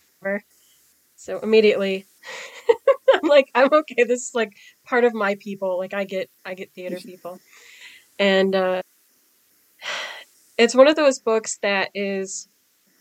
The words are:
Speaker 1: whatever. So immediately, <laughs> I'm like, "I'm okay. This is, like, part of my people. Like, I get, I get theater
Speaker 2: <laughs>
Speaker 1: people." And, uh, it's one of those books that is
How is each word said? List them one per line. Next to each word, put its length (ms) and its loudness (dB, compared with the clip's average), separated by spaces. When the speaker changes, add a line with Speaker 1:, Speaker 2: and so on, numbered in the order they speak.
Speaker 1:
whatever. 240 -8
So 240 -12
immediately, 680 2
<laughs> 500 2
I'm 140 -2
like, 260 4
"I'm 180 4
okay. 300 0
This 280 -2
is, 40 -20
like, 220 -4
part 200 0
of 100 0
my 220 -2
people. 420 -8
Like, 160 -8
I 80 -6
get, 280 -8
I 100 -12
get 180 -16
theater 280 -12
Speaker 2:
<laughs> 40 -20
Speaker 1:
people." 340 -18
And, 380 2
uh, 260 -2
it's 180 2
one 140 8
of 80 2
those 240 0
books 380 -4
that 360 -4
is 540 -8